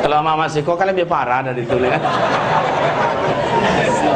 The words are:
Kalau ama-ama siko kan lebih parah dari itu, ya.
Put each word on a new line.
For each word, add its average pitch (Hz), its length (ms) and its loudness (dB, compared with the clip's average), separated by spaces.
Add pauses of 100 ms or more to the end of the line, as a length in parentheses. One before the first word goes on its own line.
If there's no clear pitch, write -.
Kalau 151 160 4
ama-ama 156 240 2
siko 151 320 -2
kan 190 160 0
lebih 175 160 0
parah 131 320 0
dari 123 240 -4
itu, 127 160 -2
ya. 131 160 2 (2250)